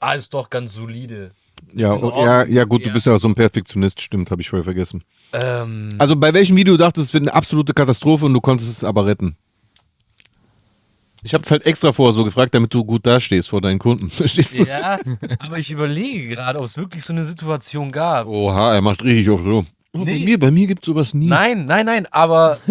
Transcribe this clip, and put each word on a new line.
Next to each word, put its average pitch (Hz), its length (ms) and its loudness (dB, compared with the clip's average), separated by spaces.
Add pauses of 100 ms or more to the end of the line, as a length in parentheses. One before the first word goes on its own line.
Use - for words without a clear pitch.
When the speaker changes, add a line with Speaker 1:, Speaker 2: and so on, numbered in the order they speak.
Speaker 1:
ah, 139 140 -2
ist - 180 -10
doch 135 160 -8
ganz 123 240 -8
solide. 113 580 -14 (420)
Speaker 2:
Ja, 104 200 2
Speaker 1:
Ist 104 60 -2
in 123 40 -2
Speaker 2:
oh, 120 220 0
ja, 123 140 6
Speaker 1:
Ordnung. 123 160 0
Speaker 2:
ja, 123 80 4
gut, 113 200 0
du 120 40 -6
Speaker 1:
Ja. 104 60 -4
Speaker 2:
bist 113 120 -2
ja 117 120 4
so 110 100 0
ein 104 80 2
Perfektionist, 101 640 0
stimmt, 95 300 -6
hab 87 80 -2
ich 87 100 -10
voll 92 140 -4
vergessen. 92 400 -6 (300)
Speaker 1:
Ähm. 117 640 -6
Speaker 2:
Also 147 180 2
bei 151 180 4
welchem 185 220 6
Video 190 220 6
dachtest 170 200 2
du, 160 120 0
es - 40 -4
wird 151 100 2
eine 147 100 -2
absolute 151 400 0
Katastrophe 147 520 2
und 135 80 2
du 123 80 2
konntest 117 280 0
es 110 140 -8
aber 101 220 0
retten? 98 300 -2 (1900)
Ich - 120 -6
hab's 156 180 -2
halt 151 140 2
extra 156 260 2
vorher 120 220 4
so 110 100 2
gefragt, 123 320 0
damit 117 180 2
du 117 120 0
gut 113 200 -2
dastehst 120 440 2
vor 101 120 -2
deinen 95 180 0
Kunden, 117 300 -2
<laughs> - 20 -10
verstehst 147 460 0
du? 220 60 2
Speaker 1:
Ja, 156 360 -2 (400)
aber 160 180 -12
ich 151 120 -8
überlege 151 600 -6
gerade, 127 300 -6
ob 127 60 -6
es 117 120 -12
wirklich 170 260 -10
so - 80 -10
eine 165 140 -4
Situation 151 640 -8
gab. 147 360 -2
Speaker 2:
Oha, 104 460 2
er 101 80 4
macht 101 220 0
richtig 113 260 4
auf 95 140 2
so. 101 220 0 (280)
Oh, 165 120 -6
bei 165 80 -4
Speaker 1:
Nee. 151 120 -4
Speaker 2:
mir, 214 140 2
bei 135 120 4
mir 190 160 4
gibt's 190 180 -6
sowas 156 280 -2
nie. 151 140 0
Speaker 1:
Nein, 185 380 2
nein, 196 200 0
nein, 226 260 -2
aber 160 480 4 (120)